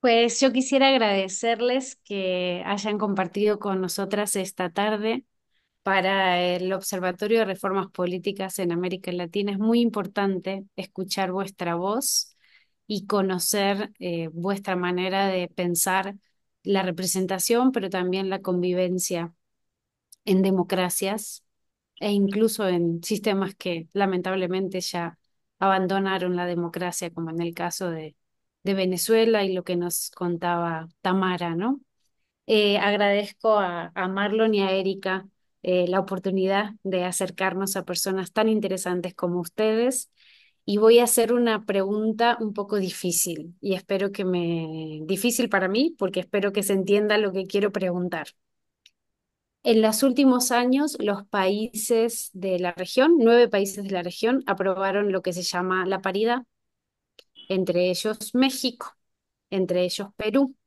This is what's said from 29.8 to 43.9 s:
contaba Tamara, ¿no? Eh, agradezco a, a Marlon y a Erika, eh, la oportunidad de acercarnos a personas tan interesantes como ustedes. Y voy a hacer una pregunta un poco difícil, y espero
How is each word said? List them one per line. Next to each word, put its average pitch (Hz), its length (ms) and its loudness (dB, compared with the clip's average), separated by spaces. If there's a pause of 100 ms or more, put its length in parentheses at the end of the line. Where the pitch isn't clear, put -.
contaba 170 760 -2 (140)
Tamara, 180 540 0
¿no? 247 240 -2 (680)
Eh, 208 320 4
agradezco 202 800 2
a, 175 360 -2
a 185 140 -2
Marlon 208 460 2
y 202 80 4
a 190 100 2
Erika, 190 560 -2 (340)
eh, 180 260 2
la 190 120 2
oportunidad 190 720 0 (120)
de 185 200 -2
acercarnos 185 720 -2
a 185 80 -6
personas 190 480 -4
tan 220 160 2
interesantes 185 680 -2
como 180 260 -2
ustedes. 220 720 -2 (560)
Y 202 120 0
voy 226 220 10
a 240 40 4
hacer 233 280 2
una 233 340 2
pregunta 214 760 2
un 214 140 -4
poco 208 240 -4
difícil, 175 840 -4
y 190 140 -2
espero 196 380 -2